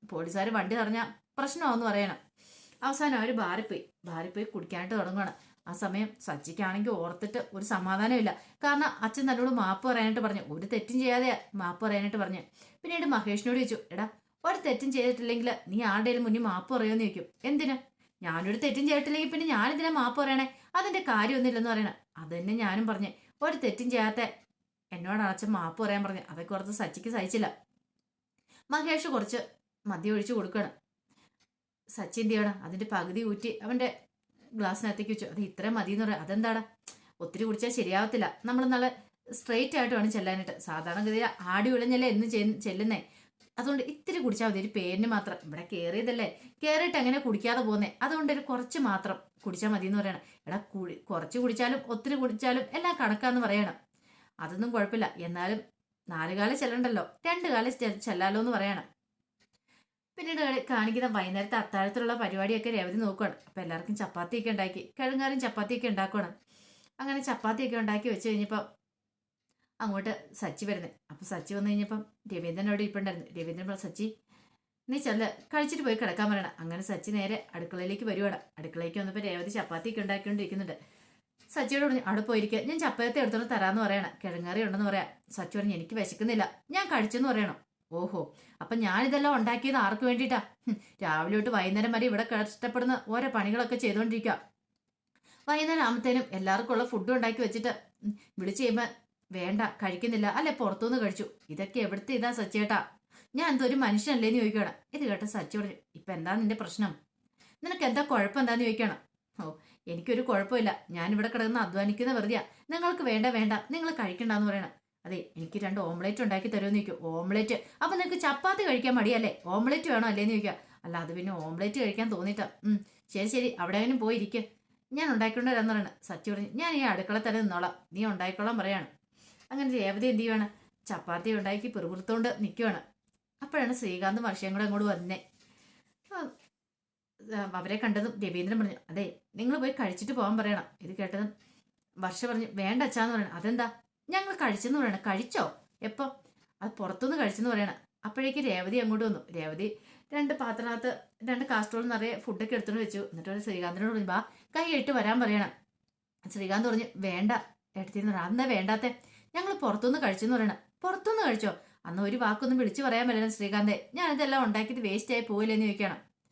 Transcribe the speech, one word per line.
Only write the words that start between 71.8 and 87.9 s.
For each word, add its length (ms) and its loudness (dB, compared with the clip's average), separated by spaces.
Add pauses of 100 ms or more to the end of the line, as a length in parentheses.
രവീന്ദ്രൻ 340 -2
അവിടെ 160 2
ഇരിപ്പുണ്ടായിരുന്നു. 440 -4
രവീന്ദ്രൻ 400 -8
പറഞ്ഞു, 140 -6
"സച്ചി, 260 -4 (800)
നീ 100 -2
ചെല്ല്, 300 0 (140)
കഴിച്ചിട്ട് 420 -2
പോയി 120 2
കിടക്കാൻ" 360 0
പറയണം. 280 0
അങ്ങനെ 220 -6
സച്ചി 300 -6
നേരെ 440 -2
അടുക്കളയിലേക്ക് 480 -6
വരുവാണ്. 360 -2 (180)
അടുക്കളയിലേക്ക് 420 -6
വന്നപ്പോ 220 -4
രേവതി 280 -4
ചപ്പാത്തിയൊക്കെ 520 -4
ഉണ്ടാക്കിക്കൊണ്ടിരിക്കുന്നുണ്ട്. 720 -4 (720)
സച്ചിയോട് 360 0
പറഞ്ഞു, 200 2
"അവിടെ 160 2
പോയിരിക്കുക, 380 2
ഞാൻ 200 -2
ചപ്പാത്തി 400 0
എടുത്തോണ്ട് 320 2
തരാന്ന്" 300 2
പറയണം. 300 0 (120)
കിഴങ്ങറി 400 -2
ഉണ്ടെന്ന് 220 0
പറയാം. 220 2 (240)
സച്ചി 260 -6
പറഞ്ഞു, 180 2
"എനിക്ക് 200 -6
വിശക്കുന്നില്ല, 600 0 (160)
ഞാൻ 160 0
കഴിച്ചെന്ന്" 420 2
പറയണം. 280 0 (340)